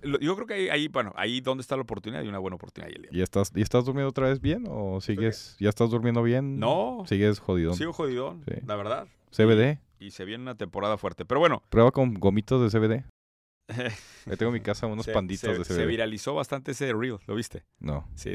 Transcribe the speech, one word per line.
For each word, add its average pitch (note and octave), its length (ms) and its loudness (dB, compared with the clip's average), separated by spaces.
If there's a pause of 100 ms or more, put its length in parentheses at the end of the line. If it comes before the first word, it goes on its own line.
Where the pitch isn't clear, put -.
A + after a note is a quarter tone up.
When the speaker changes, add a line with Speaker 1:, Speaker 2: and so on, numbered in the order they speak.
Speaker 1:
lo, C#3+ 160 -2
yo E3 160 -2
creo A3 120 -10
que A3 80 -8
ahí, F#3+ 140 -4
ahí, D3+ 200 -2
bueno, A2 280 -4
ahí A#2 240 -4
donde C3 220 -4
está C3+ 140 -6
la C3+ 60 -4
oportunidad, A2+ 400 -8
hay A2+ 60 -8
una G2 100 -6
buena F#2 180 -6
oportunidad - 320 -16
ahí D#2 80 -16
el - 60 -18
día. - 100 -20
Speaker 2:
¿Y F2 100 0
estás, G2 320 0
y G2+ 80 4
estás B2 220 2
durmiendo C3+ 260 -2
otra C3 180 0
vez C3+ 120 0
bien F3+ 280 -2
o G2 300 -4
Speaker 1:
Estoy G#2 180 -4
Speaker 2:
sigues, A2 420 -4
Speaker 1:
bien. G2 80 2
Speaker 2:
ya - 40 6
estás A#2 200 2
durmiendo A#2 320 2
bien? C3+ 360 0
Speaker 1:
No. F#3+ 480 0
Speaker 2:
¿Sigues G#2 320 4
jodidón? F2 380 0
Speaker 1:
Sigo E3 160 -6
jodidón, D3 540 -4
Speaker 2:
Sí. - 80 -4 (120)
Speaker 1:
la G#2 100 -6
verdad. G#2 300 -4 (240)
Speaker 2:
C A2 140 6
B A2 100 10
D. C3+ 240 6 (220)
Speaker 1:
Y, G2 60 -16
y G#2 40 -14
se F#2 140 -12
viene A2+ 180 -10
una B2+ 140 -12
temporada G2+ 420 -2
fuerte, F2 260 -6
pero B2+ 160 0
bueno. D#3+ 300 4
Speaker 2:
Prueba A2+ 220 8
con B2+ 220 2
gomitas G2+ 460 4
de A2 100 4
C A2 100 4
B A2 80 4
D. B2 160 -2 (640)
Speaker 1:
<laughs> A#2 580 -8
Speaker 2:
Ahí F#2+ 100 -6
tengo A2+ 140 0
en A#2+ 40 -2
mi A2 60 -4
casa G#2 260 -4
unos A2 200 -6
Speaker 1:
Se, A2 60 -4
Speaker 2:
panditos F#2+ 280 -2
Speaker 1:
se, G2 180 -2
Speaker 2:
de F2 60 -2
C - 80 -6
B F2 60 0
D. - 40 2
Speaker 1:
se - 40 2
viralizó A2+ 480 -2
bastante C#3 380 -4
ese C3 200 -4
reel, B2 340 -4
¿lo G2+ 100 -6
viste? - 280 -8 (140)
Speaker 2:
No. D2 360 -6
Speaker 1:
Sí, - 200 -10